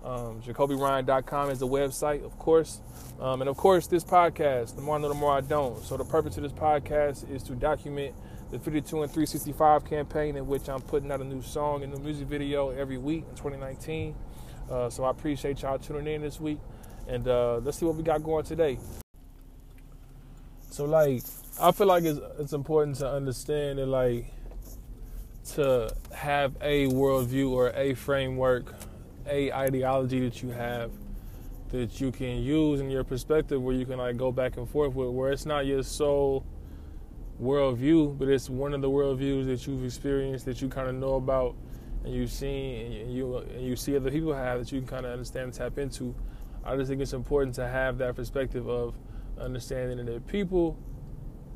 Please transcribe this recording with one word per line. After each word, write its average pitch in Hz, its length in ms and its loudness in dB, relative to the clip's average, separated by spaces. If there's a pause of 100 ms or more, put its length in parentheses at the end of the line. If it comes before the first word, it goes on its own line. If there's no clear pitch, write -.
Um, 117 380 -6
jacoby 139 340 2
ryan 135 300 2
dot 135 200 4
com 143 240 0
is 131 100 -2
the 131 80 0
website, 139 580 0
of - 120 -12
course. 160 440 4 (400)
Um, 131 180 0
and 135 100 0
of 135 60 0
course, 190 320 8
this 175 160 4
podcast, 147 720 4
The 127 60 -10
More 151 160 0
I - 20 2
Know, 147 80 0
the 147 60 2
More 147 180 4
I 139 80 6
Don't. 135 420 0
So - 140 -6
the 131 80 -4
purpose 151 320 2
of 147 80 -4
this 143 80 -4
podcast 147 800 2
is 131 120 -6
to 135 120 -8
document 143 580 -2 (380)
the 127 80 -6
fifty-two 151 440 -2
and 143 60 -2
three 151 160 2
sixty-five 151 600 4
campaign, 151 500 -2
in 139 100 -4
which 139 220 0
I'm 135 140 -4
putting 143 280 -2
out 135 120 -2
a - 20 -4
new 135 180 -6
song 147 420 -2
and 139 100 -8
a 139 80 -6
music 143 260 -6
video 143 440 0
every 135 260 -4
week 147 320 -2
in 120 80 -12
twenty 139 180 -6
nineteen. 151 580 -6 (560)
Uh, 123 200 0
so 127 160 -2
I 127 60 4
appreciate 139 500 -2
y'all 135 180 -2
tuning 147 360 -4
in 151 60 -6
this 147 200 -6
week. 151 180 -2 (480)
And, 123 200 -2
uh, 120 300 4
let's 131 200 -2
see 170 80 0
what 160 80 4
we 160 80 -2
got 156 220 2
going 156 220 0
today. 151 340 2 (1900)
So, 143 140 -2
like, 147 360 6 (400)
I 175 100 8
feel 202 140 4
like 180 180 8
it's, 151 160 2 (200)
it's 147 140 -4
important 147 420 2
to 135 120 -4
understand 139 680 -2
that, 135 80 0
like, 127 480 2 (1200)
to 127 420 2 (160)
have 143 500 0
a 143 260 4
worldview 131 640 4
or 127 240 4
a 135 180 2
framework, 131 800 0 (560)
a 143 220 2
ideology 131 680 2
that 120 200 -2
you 127 80 -6
have 120 400 -4 (800)
that 123 320 -4
you 135 100 0
can 123 300 -4
use 147 380 4
in 135 100 -2
your 131 140 0
perspective 143 580 2
where 127 140 2
you 127 100 0
can, 127 140 -6
like, 123 180 -2
go 127 140 2
back 127 260 0
and 120 100 -6
forth 143 280 2
with, 131 140 0
where 127 220 0
it's 139 140 -2
not 147 220 0
your 135 160 2
sole 139 600 2 (960)
worldview, 139 800 4
but 135 120 0
it's 135 200 4
one 139 240 -2
of 139 80 0
the 135 80 2
worldviews 139 560 2
that 127 220 -2
you've 131 180 -4
experienced, 135 600 -2
that 123 140 -4
you 135 100 -2
kinda 131 220 -4
know 135 260 0
about 131 380 0 (480)
and 127 80 -6
you've 123 200 0
seen 135 600 -4
and 113 200 -6
you, 127 240 -2
and 104 240 -8
you 127 140 -2
see 139 200 -2
other 131 140 2
people 156 240 0
have 127 240 -2
that 123 140 -4
you 139 80 -2
can 127 80 -6
kinda 127 240 -6
understand 127 320 -6
and 127 100 -8
tap 123 240 -4
into. 131 380 -4 (520)
I 127 80 0
just 135 140 0
think 135 100 0
it's 135 140 -2
important 131 440 2
to 127 100 -2
have 127 320 0
that 123 160 0
perspective 123 520 -2
of 120 280 -2 (440)
understanding 127 640 -4
that 117 220 -6
people 180 500 2 (800)